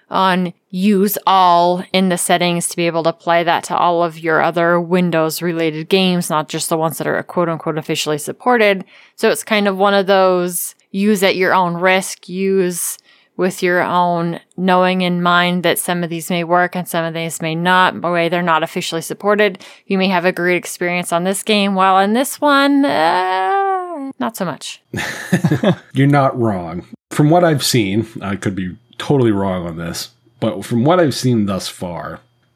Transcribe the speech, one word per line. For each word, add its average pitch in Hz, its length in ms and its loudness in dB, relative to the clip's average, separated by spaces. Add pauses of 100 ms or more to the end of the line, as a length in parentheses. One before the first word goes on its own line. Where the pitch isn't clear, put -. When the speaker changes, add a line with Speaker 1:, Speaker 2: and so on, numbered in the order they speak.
Speaker 1:
on 185 440 0 (200)
Use 196 440 2 (100)
All 180 560 4 (100)
in 190 160 2
the 175 80 0
settings 175 520 0
to - 80 -12
be 175 100 0
able 165 160 -2
to 165 60 2
apply 170 340 0
that 165 220 0
to 175 120 -4
all 170 260 2
of 160 140 -6
your 160 240 0
other 170 400 2
Windows-related 165 1080 -2
games, 185 400 0
not 156 200 -2
just 160 200 -6
the 170 80 0
ones 156 200 -2
that 156 100 -4
are - 140 -2
quote-unquote 165 560 -4
officially 151 400 -4
supported. 208 680 0 (320)
So 220 120 2
it's - 140 -2
kind 208 240 0
of 190 100 -2
one 202 160 2
of 196 140 2
those 180 640 2 (160)
use 196 340 0
at 180 120 2
your 180 180 2
own 175 220 2
risk, 185 520 0
use 185 680 -2 (380)
with 185 260 -2
your 180 200 2
own 170 580 0 (160)
knowing 185 460 2
in 180 200 0
mind 175 420 2
that 170 160 2
some 175 240 -2
of 170 60 -4
these 165 200 -8
may 175 140 -2
work 175 320 0
and 180 120 -6
some 170 160 -2
of 165 100 -6
these 165 280 -6
may 160 140 -4
not. 185 440 2
The 165 100 -4
way 170 200 0
they're 175 120 -2
not 160 220 2
officially 165 380 -6
supported, 202 580 0 (280)
you 196 100 -2
may 185 100 0
have 180 180 0
a 185 60 2
great 175 260 0
experience 175 540 -6
on 170 140 0
this 190 180 -4
game, 202 320 0
while 190 200 4
on 196 180 2
this 269 260 -2
one, 285 460 4
uh, 370 1300 0
not 233 180 -6
so 196 80 -4
much. - 360 -10 (560)
Speaker 2:
<laughs> - 560 0
You're 135 140 4
not 139 320 4
wrong. 90 460 -2 (240)
From 147 200 2
what 175 140 6
I've 156 200 4
seen, 107 440 0 (140)
I 98 160 -6
could 95 180 -4
be 92 220 -6 (200)
totally 131 340 2
wrong 95 340 -2
on 85 120 -10
this, 85 320 -10 (300)
but 101 240 -4
from 120 200 -2
what 170 160 4
I've 147 160 2
seen 120 300 2
thus 95 220 -4
far, 85 520 -10 (360)